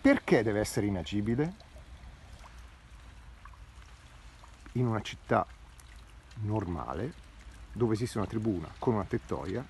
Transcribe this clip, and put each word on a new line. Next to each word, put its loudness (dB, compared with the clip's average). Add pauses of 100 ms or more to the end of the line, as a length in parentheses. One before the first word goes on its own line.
perché 8
deve 4
essere 2
inagibile? 2 (3250)
In 4
una 2
città 2 (960)
normale, -2 (600)
dove 4
esiste -2
una 2
tribuna 0 (100)
con 2
una 2
tettoia -2